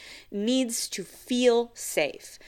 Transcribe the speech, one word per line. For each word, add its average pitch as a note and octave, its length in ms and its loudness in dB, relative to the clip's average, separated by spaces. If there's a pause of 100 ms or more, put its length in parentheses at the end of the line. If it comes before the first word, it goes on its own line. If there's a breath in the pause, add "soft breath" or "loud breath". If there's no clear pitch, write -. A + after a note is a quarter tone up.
(320 loud breath)
needs A#3 560 0
to F#3 160 -8
feel A#3+ 720 2
safe. - 720 -4